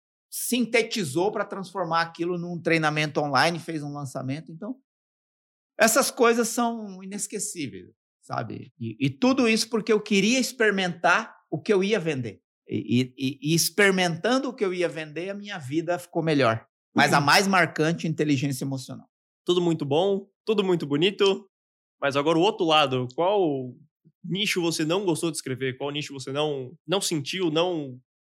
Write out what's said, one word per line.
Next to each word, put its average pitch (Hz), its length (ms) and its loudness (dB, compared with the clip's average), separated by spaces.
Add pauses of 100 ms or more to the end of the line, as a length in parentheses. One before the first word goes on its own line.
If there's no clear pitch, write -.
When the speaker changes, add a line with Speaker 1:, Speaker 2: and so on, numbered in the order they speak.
(320)
Speaker 1:
sintetizou 220 1000 -2
pra 202 140 -4
transformar 180 560 -4
aquilo 170 360 -4
num 175 220 -6
treinamento 156 600 0
online, 147 400 2
fez 156 240 -8
um 147 100 -8
lançamento. 143 580 -8
Então, 202 240 -10 (1040)
essas 226 300 4
coisas 233 380 4
são 220 560 -6
inesquecíveis, 175 840 -8 (320)
sabe? - 580 -8
E, 113 200 -8
e 135 100 0
tudo 254 380 2
isso 220 220 2
porque 226 220 -2
eu 214 100 4
queria 214 380 4
experimentar 196 960 0 (160)
o 160 100 -6
que - 100 -2
eu 190 120 4
ia 208 160 2
vender. 131 420 -4 (280)
E, 110 320 0
e, 127 160 -4
e, 131 240 -4
e 156 140 2
experimentando 196 960 2
o 220 40 -10
que - 100 -4
eu 185 100 -2
ia 175 160 -2
vender, 156 400 -10
a 202 40 -8
minha 202 240 -12
vida 160 400 -4
ficou - 240 -6
melhor. 131 440 2 (280)
Mas 147 200 4
a 147 80 6
mais 175 260 6
marcante, 170 600 2
inteligência 143 580 0
emocional. 131 420 -10 (380)
Speaker 2:
Tudo 180 160 2
muito 160 240 0
bom, 190 420 2 (180)
tudo 208 200 0
muito 170 200 0
bonito, 196 640 2 (520)
mas 139 160 0
agora 160 200 2
o 165 40 4
outro 214 240 2
lado, 135 500 4
qual 165 580 0 (540)
nicho 190 340 -2
você 165 220 0
não 180 220 0
gostou 165 260 0
de 156 60 -8
escrever? 127 400 -6
Qual 143 140 -6
nicho 143 220 -8
você 135 180 -10
não, 139 540 -4
não 190 160 0
sentiu, 175 480 -2
não, 151 500 -2 (220)